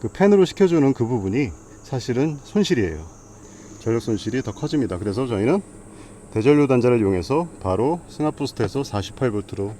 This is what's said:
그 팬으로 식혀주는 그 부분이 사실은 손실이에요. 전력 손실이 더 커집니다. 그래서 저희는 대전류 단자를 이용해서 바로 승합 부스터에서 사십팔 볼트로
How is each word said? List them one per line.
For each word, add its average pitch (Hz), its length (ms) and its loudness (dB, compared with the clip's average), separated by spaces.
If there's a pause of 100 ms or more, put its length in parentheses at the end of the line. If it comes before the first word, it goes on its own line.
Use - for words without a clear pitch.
그 110 80 -8
팬으로 196 360 6
식혀주는 170 500 4
그 120 120 -2
부분이 113 440 -2 (340)
사실은 135 580 -2
손실이에요. 95 640 -2 (720)
전력 113 240 -2
손실이 113 400 -4
더 107 100 -8
커집니다. 120 460 -4
그래서 104 300 -4
저희는 120 340 0 (720)
대전류 143 340 4
단자를 123 320 4
이용해서 104 480 0 (160)
바로 117 460 0
승합 151 260 -4
부스터에서 131 480 -4
사십팔 113 480 -4
볼트로 101 500 -6